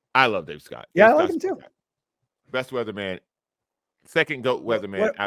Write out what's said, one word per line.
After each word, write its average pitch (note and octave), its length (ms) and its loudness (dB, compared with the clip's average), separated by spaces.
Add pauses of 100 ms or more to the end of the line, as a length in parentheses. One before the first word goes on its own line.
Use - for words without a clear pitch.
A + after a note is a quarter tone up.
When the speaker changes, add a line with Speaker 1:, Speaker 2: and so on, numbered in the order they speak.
(140)
Speaker 1:
I C3 120 6
love F#2+ 200 -2
Dave D2+ 160 -16
Scott. - 320 -18
Speaker 2:
Yeah, G3 120 8
Speaker 1:
Dave A3+ 60 8
Speaker 2:
I - 20 6
like D#4 160 2
Speaker 1:
Scott's E4+ 40 -4 (100)
Speaker 2:
him, F#4+ 60 -4
too. - 60 -4
Speaker 1:
my - 60 -20
guy. - 60 -20 (800)
Best C3 200 -4
weatherman. G#2 500 -6 (840)
Second D3+ 360 -2
goat A#2+ 220 -2
weatherman G2+ 360 -2
Speaker 2:
What, G#3+ 140 0 (120)